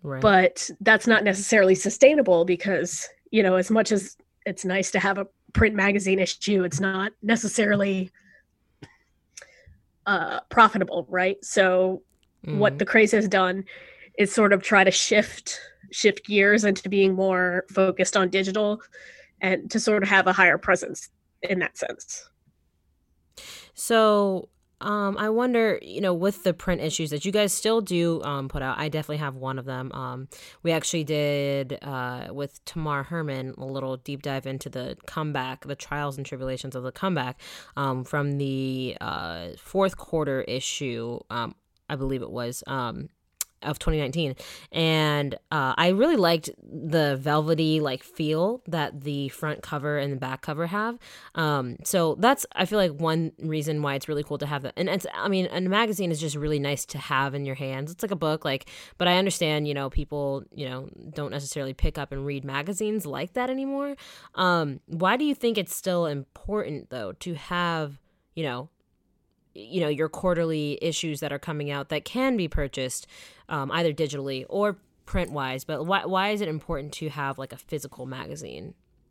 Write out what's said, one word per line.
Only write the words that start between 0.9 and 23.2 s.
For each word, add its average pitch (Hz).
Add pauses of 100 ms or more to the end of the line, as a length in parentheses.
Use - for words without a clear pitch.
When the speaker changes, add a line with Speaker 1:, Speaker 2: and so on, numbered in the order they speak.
Speaker 2:
not 220
necessarily 196
sustainable 208
because, 175 (220)
you 214
know, 185
as 185
much 220
as 196 (300)
it's 190
nice 190
to 196
have 196
a 196 (260)
print 220
magazine 196
issue, 190
it's 170
not 190 (100)
necessarily, 202 (1900)
uh, 190
profitable, 202
right? 190
So 185 (420)
what 185
Speaker 1:
Mm-hmm. 143
Speaker 2:
The 196
Craze 220
has 214
done 190 (520)
is 202
sort 208
of 196
try 196
to 190
shift, - (320)
shift -
gears 208
into 196
being 190
more 185
focused 190
on 190
digital 196 (600)
and -
to 220
sort 214
of 196
have 190
a 185
higher 180
presence - (320)
in 190
that -
sense. - (1400)